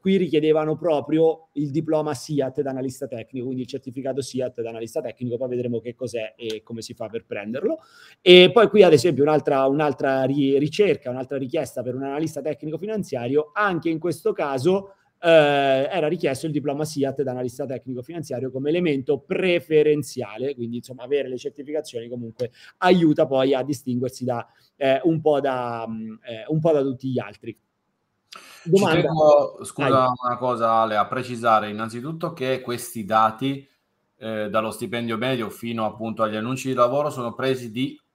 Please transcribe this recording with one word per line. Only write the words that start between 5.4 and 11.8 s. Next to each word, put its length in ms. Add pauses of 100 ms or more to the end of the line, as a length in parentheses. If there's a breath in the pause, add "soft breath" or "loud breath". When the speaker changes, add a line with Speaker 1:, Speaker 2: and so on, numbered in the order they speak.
Speaker 1:
vedremo 320
che 140
cos'è 420
e 260
come 200
si 100
fa 160
per 160
prenderlo. 540 (420 loud breath)
E 320
poi 160
qui 140
ad 100
esempio 300
un'altra, 440
un'altra 580
ri-, 340
ricerca, 500
un'altra 300
richiesta 440